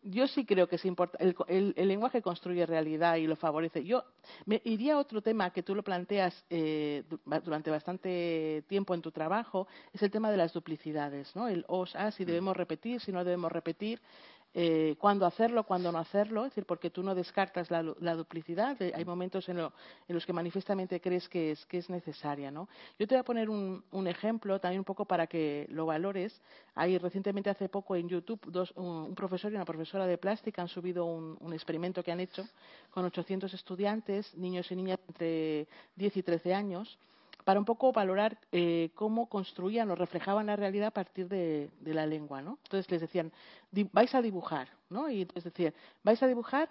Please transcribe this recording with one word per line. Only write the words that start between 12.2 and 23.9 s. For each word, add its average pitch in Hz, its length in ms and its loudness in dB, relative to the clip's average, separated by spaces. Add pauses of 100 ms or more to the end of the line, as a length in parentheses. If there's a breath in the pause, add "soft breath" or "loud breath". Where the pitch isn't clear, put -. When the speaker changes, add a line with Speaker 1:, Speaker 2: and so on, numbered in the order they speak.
Speaker 2:
Mm. - 40 -4
Speaker 1:
debemos 185 280 2
repetir, 185 440 -4
si 202 120 -6
no 180 120 0
debemos 175 280 0
repetir, 208 480 -4 (520 loud breath)
eh, 160 460 4
cuándo 196 280 6
hacerlo, 226 360 4
cuándo 180 300 0
no 165 60 0
hacerlo, 208 460 0
es 269 60 -4
decir, 202 160 -6
porque 170 240 -2
tú 180 140 -4
no 196 100 0
descartas 180 560 -2
la, 165 140 0 (160)
la 170 160 0
duplicidad, 170 680 -4
eh, 180 140 0
hay 170 80 -4
Speaker 2:
Mm. 175 40 -6
Speaker 1:
momentos 180 400 -4
en, 175 100 -4
lo, 160 140 -4 (360 loud breath)
en 175 80 -4
los 165 100 -2
que 180 60 -4
manifiestamente 180 680 -2
crees 180 280 0
que 160 240 0
es, - 140 -8
que 180 120 -4
es 170 100 -8
necesaria, 147 600 -6
¿no? 160 180 -10 (300 loud breath)
Yo 214 80 2
te 262 80 4
voy 254 60 6
a 254 40 -4
poner 226 240 0
un, 196 440 -2